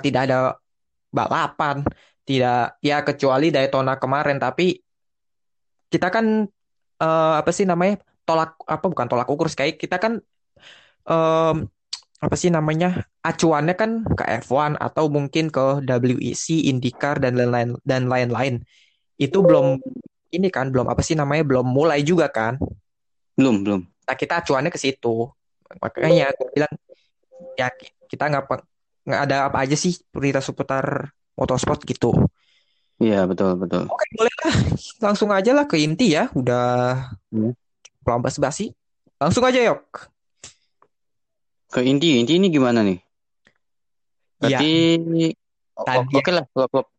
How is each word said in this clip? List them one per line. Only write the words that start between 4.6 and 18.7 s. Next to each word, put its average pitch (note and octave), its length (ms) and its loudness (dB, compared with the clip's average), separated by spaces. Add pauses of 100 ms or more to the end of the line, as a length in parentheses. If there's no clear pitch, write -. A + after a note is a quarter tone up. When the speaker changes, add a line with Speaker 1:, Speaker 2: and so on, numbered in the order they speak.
Speaker 1:
kita F#3 240 -2
kan, A3 320 2 (560)
eh, D#3+ 400 2
apa D#3+ 160 0
sih G3+ 80 0
namanya, F#3 400 0 (240)
tolak, D#3+ 240 0 (160)
apa, D#3 160 -2
bukan D3 240 -2
tolak B2 240 0
ukur D#3+ 160 0
sih, - 80 -8
kayak D3+ 240 -4
kita F3+ 160 -4
kan, A3 240 -2 (880)
em, D#3+ 480 2 (640)
apa D3+ 160 -2
sih F3+ 160 2
namanya, D#3+ 560 0 (160)
acuannya D#3+ 560 2
kan A3+ 240 -2
ke - 200 -2 (200)
F - 80 -8
one D3 240 0
atau - 320 -2
mungkin D3 400 -2
ke C#3 400 0
W B2 320 2
E B2 160 -4
C, D#3+ 320 -2
IndyCar, C3 480 -2
dan C3 160 0
lain-lain, A#2+ 480 0
dan B2+ 320 -2
lain-lain. B2 480 -2 (560)